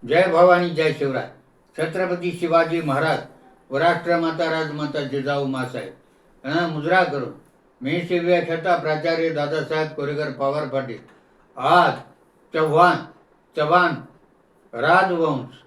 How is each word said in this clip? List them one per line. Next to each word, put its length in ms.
जय 200
भवानी, 420
जय 240
शिवराय. 360
छत्रपती 640
शिवाजी 420
महाराज 380
व 80
राष्ट्रमाता 760
राजमाता 520
जिजाऊ 420
माँसाहेब 480
यांना 200
मुजरा 360
करून 280
मी 260
शिव्या 400
छटा 280
प्राचार्य 540
दादासाहेब 580
कोरेकर 440
पवार 360
पाटील 300
आज 360
चव्हाण, 420
चव्हाण 340
राजवंश 760